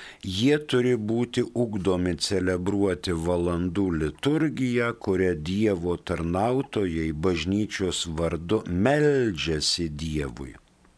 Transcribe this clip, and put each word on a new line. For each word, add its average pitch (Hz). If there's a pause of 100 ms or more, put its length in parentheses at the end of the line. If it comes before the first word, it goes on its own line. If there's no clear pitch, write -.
(220)
Jie 107
turi 127
būti 117
ugdomi 95
celebruoti 92
valandų 87
liturgiją, 120
kuria 92
Dievo 87
tarnautojai 90
bažnyčios 90
vardu 85
meldžiasi 92
Dievui. 73 (440)